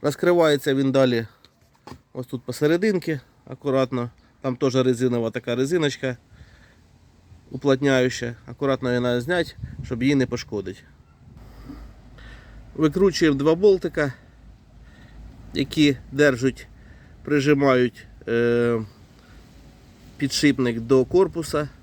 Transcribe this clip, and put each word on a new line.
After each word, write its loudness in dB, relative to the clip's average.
Розкривається 2
він 0
далі 2
ось -10
тут -10
посерединки, 0
акуратно. -2
Там -4
теж 0
резинова 0
така -4
резиночка, -2
уплотняюча. 0
Акуратно -4
її 0
треба -2
зняти, -4
щоб -6
її 2
не 2
пошкодити. -8
Викручуємо 2
два 2
болтика, 0
які 0
держать, 0
прижимають, 2
е, 0
підшипник 0
до 2
корпуса. 0